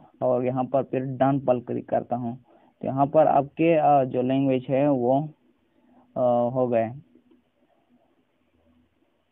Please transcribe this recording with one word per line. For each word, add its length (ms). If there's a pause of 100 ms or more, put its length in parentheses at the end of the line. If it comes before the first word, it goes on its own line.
(220)
और 240
यहाँ 180
पर 200
फिर 180
डन 380
पर 200
click 300
करता 260
हूँ। 220 (440)
तो 60
यहाँ 200
पर 200
आपके, 480
अ, 280
जो 180
language 480
है 220
वो, 380 (880)
अ, 360
हो 140
गए। 240 (2500)